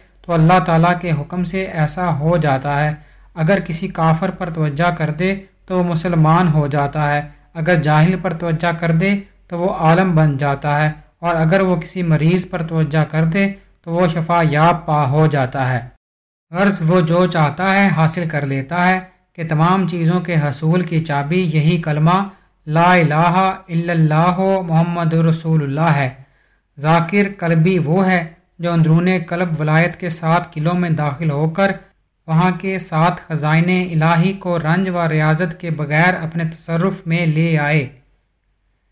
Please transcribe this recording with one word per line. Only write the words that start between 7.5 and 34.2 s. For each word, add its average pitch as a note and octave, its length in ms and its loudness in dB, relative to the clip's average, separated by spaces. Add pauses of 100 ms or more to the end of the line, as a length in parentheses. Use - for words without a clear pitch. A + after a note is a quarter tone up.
اگر E3 280 0
جاہل D#3 400 4
پر F3 120 -4
توجہ E3+ 460 -2
کر E3 120 -2
دے F#3+ 240 2 (320)
تو F3 120 -8
وہ F#3+ 200 -2
عالم E3+ 360 2
بن D#3 220 2
جاتا C#3+ 440 -2
ہے۔ D#3 100 0 (280)
اور E3+ 160 -2
اگر D#3+ 260 2
وہ F#3 140 0
کسی F3 280 -6
مریض D#3+ 460 0
پر E3+ 180 -6
توجہ D#3 440 0
کر D#3+ 140 0
دے G3 280 0 (280)
تو E3 100 -10
وہ F3 160 2
شفا E3+ 420 0
یاب D#3+ 360 2
پا D3 240 0
ہو D#3 180 2
جاتا C3 460 -2
ہے۔ B2 160 -6 (640)
غرض G3 360 0
وہ F3+ 140 4
جو E3+ 240 2
چاہتا F3 500 0
ہے G3 120 4
حاصل D#3+ 420 0
کر C#3+ 160 -4
لیتا C#3 420 -2
ہے F#3 120 2 (340)
کہ E3 140 -8
تمام E3 400 2
چیزوں E3+ 320 0
کے E3+ 160 -4
حصول D#3 460 0
کی E3+ 180 -2
چابی D#3 540 -2
یہی D#3+ 280 2
کلمہ E3 460 2 (400)
لا E3 260 4
الہ F3 600 2 (160)
الا E3+ 240 -2
اللہ F3 720 2
محمد E3+ 480 0
رسول D#3+ 500 0
اللہ C#3+ 320 0
ہے۔ C3+ 180 -2 (680)
ذاکر E3 480 2 (100)
قلبی E3+ 420 2
وہ F3 280 0
ہے F3 180 0 (340)
جو E3+ 120 -4
اندرون E3 380 4 (180)
قلب E3+ 340 -4
ولایت D#3+ 380 0
کے F3+ 100 -6
سات E3 440 -2
قلعوں E3+ 260 -2
میں F3 100 -2
داخل D3+ 420 -2
ہو D3 180 -2
کر G3 220 0 (560)
وہاں E3+ 240 2
کے F#3+ 280 -4
سات E3+ 480 -2
خزائن E3 760 0
الہی E3+ 320 2